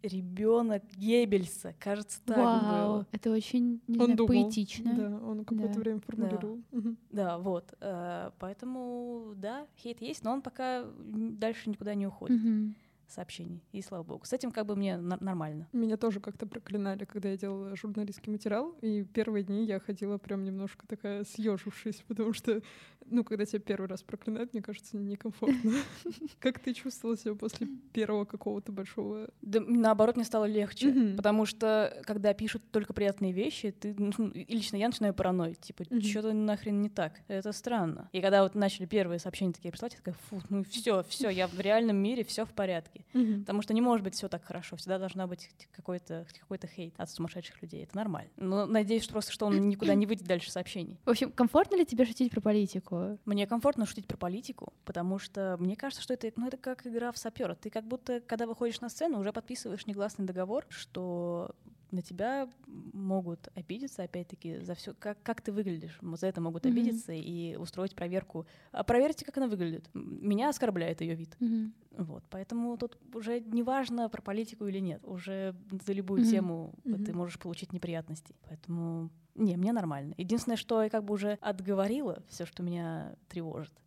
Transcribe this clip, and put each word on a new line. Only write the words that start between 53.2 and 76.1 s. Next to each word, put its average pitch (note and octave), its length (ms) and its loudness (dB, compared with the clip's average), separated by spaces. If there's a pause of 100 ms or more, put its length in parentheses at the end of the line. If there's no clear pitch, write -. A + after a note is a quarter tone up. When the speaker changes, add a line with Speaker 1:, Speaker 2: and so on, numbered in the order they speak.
Speaker 1:
Мне G3+ 220 2
комфортно A#3 380 4
шутить - 220 -8
про - 100 -6
политику, G3 560 -6 (120)
потому F#3 340 -2
что F#3+ 400 -4
мне F#3 160 2
кажется, - 260 -8
что - 120 -2
это, A#3 240 -4
ну, A#3+ 100 -2
это C4 100 -6
как B3+ 300 -8
игра A#3 240 -2
в A#3 60 -10
сапёра. A3 380 -4
Ты G#3+ 140 -10
как A3 160 -6
будто, B3 360 -4
когда A#3 260 -2
выходишь A3+ 340 -2
на A#3+ 80 -6
сцену, D#4 300 0
уже G3+ 140 0
подписываешь A3 540 -8
негласный G3+ 380 -2
договор, F#3 440 -2
что F3 840 -4 (400)
на F3+ 100 -2
тебя B3 460 -2 (460)
могут F#3+ 640 -2
обидеться, G3 480 -8
опять-таки, F3 580 -8
за F3+ 120 -8
всё, - 260 -10
как, G#3 240 -8
как A3+ 180 -4
ты G#3+ 100 -4
выглядишь. E3+ 500 -4
Вот E3 180 -6
за F#3 80 0
это F3 140 -2
могут E3 240 -2
Speaker 2:
Мгм. B3+ 80 6
Speaker 1:
обидеться A#3 400 2
и E3 440 -6
устроить F3+ 380 -6
проверку. F3 500 -4 (260)
А - 120 -4
проверьте, C4 420 4
как - 120 -8
она C4+ 100 2
выглядит. E3+ 460 -2
М, - 340 -8
меня G#3+ 220 4
оскорбляет F3+ 520 0
её E3 140 -2
вид. E3 240 -12
Speaker 2:
Мгм. A3+ 340 0 (240)
Speaker 1:
Вот, D#3+ 320 -6
поэтому A#3 480 -4
тут A#3+ 200 -6 (160)
уже A#3 260 -4
не A3+ 240 0
важно, A#3+ 460 0
про - 120 -10
политику G#3+ 460 -4
или G3 120 -2
нет. F3 260 -2
Уже F#3+ 480 -6 (320)
за G3 80 0
любую G3 280 2